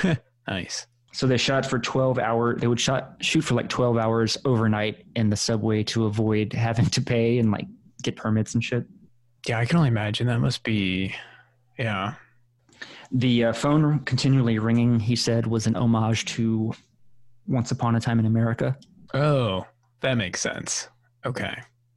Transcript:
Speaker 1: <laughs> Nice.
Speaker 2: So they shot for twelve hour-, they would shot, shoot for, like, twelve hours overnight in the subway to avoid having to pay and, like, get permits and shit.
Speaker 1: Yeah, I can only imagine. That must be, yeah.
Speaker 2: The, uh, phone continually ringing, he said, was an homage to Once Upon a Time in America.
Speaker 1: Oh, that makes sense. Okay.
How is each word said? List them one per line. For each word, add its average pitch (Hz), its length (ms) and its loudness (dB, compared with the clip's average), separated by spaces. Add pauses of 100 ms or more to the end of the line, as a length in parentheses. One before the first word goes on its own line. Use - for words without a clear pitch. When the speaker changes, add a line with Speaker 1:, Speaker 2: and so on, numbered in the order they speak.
Speaker 1:
<laughs> - 0 - (440)
Nice. - 380 -6 (260)
Speaker 2:
So - 140 -4
they 127 120 4
shot 131 280 0
for 131 140 -2
twelve 131 400 0
hour-, 117 380 0
they 117 100 0
would 120 120 2
shot, - 420 -2
shoot - 200 2
for, 131 140 0
like, 117 120 -2
twelve 120 300 0
hours 113 480 0
overnight 110 720 0
in 110 160 2
the 107 40 2
subway 110 500 0
to 113 200 0
avoid 107 480 0
having 117 320 0
to - 160 0
pay 117 380 2
and, 110 120 2
like, 98 140 -4 (380)
get - 120 -6
permits 110 380 -2
and 117 100 0
shit. 120 220 -4 (600)
Speaker 1:
Yeah, 117 120 0
I 120 60 0
can 165 120 2
only 151 120 4
imagine. 107 380 0
That 120 120 0
must 131 240 -2
be, 95 520 0 (640)
yeah. 104 340 -4 (1000)
Speaker 2:
The, 120 320 2
uh, 117 80 2
phone 147 520 2
continually 127 540 2
ringing, 117 400 2
he 113 180 0
said, 117 280 0
was 113 220 -2
an 113 80 2
homage 113 500 2
to 113 460 -2 (720)
Once 127 260 -2
Upon 120 240 0
a 117 40 2
Time 117 200 0
in 110 60 2
America. 117 520 0 (360)
Speaker 1:
Oh, 131 520 0 (340)
that 131 160 0
makes 92 240 -2
sense. - 480 -6 (380)
Okay. 120 280 -6 (440)